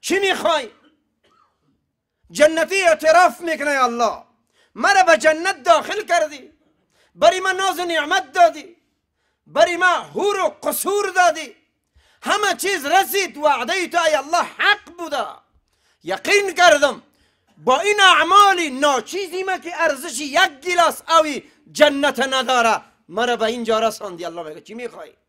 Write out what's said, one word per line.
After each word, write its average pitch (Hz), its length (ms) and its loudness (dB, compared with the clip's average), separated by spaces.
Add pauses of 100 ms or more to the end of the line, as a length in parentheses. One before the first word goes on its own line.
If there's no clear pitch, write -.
چی - 180 -2
میخوای؟ 320 520 -2 (1600)
جنتی 320 520 0
اعتراف 320 580 2
میکنه: 294 300 -4
الله، 240 520 -2 (520)
مرا 370 280 2
به 330 140 4
جنت 311 460 0
داخل 339 420 0
کردی، 302 480 -4 (640)
بری 339 260 2
من 381 160 -2
ناز 370 220 -2
و 359 60 -4
نعمت 339 480 -2
دادی، 320 440 2 (680)
بری 339 300 0
من 359 100 0
حور 339 540 -2
و 240 80 0 (140)
قصور 381 480 -4
دادی، 330 460 0 (680)
همه 392 340 0
چیز 339 300 -4
رسید، 370 500 0
وعدهٔ 302 520 -2
تو 320 140 -4
ای 320 120 0
الله 294 280 -2
حق 392 560 -4
بوده. 233 280 -6 (760)
یقین 370 500 -2
کردم 294 480 4 (540)
با 247 240 0
این 403 200 0
اعمال 359 680 4
ناچیزی 294 760 -4
ما 370 160 -6
که 339 240 -8
ارزش 285 380 -4
یک 311 300 0 (120)
گیلاس 339 460 0
آوی 311 340 2 (300)
جنت 277 460 2
نداره، 254 640 0 (260)
مرا 233 280 -2
به 226 80 -4
اینجا 226 340 -2
رساندی. 208 460 -6
الله 170 180 -10
میگه: 156 180 -14
چی 208 140 -20
میخوای؟ 226 380 -16 (160)